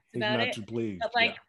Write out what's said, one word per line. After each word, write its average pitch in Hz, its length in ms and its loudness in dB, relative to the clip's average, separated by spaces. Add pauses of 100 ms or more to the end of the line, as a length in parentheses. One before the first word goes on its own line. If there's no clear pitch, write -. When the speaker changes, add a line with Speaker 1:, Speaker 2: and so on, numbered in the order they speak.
(120)
Speaker 1:
he's 120 80 -4
Speaker 2:
about 107 180 2
Speaker 1:
not 120 100 2
Speaker 2:
it. - 40 -2
Speaker 1:
too 110 100 -6
pleased, 117 380 -4
Speaker 2:
But, 226 140 -2
like, 233 160 4
Speaker 1:
yeah. - 60 -10 (120)